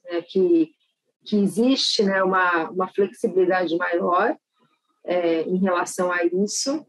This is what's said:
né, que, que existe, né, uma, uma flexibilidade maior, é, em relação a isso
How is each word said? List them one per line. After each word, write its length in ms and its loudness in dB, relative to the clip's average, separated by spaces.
né, 180 -6
que, 500 2
que 120 -2
existe, 680 2
né, 180 0
uma, 480 0
uma 180 -4
flexibilidade 920 0
maior, 600 0
é, 380 0
em 160 -2
relação 540 0
a 120 -2
isso 640 -2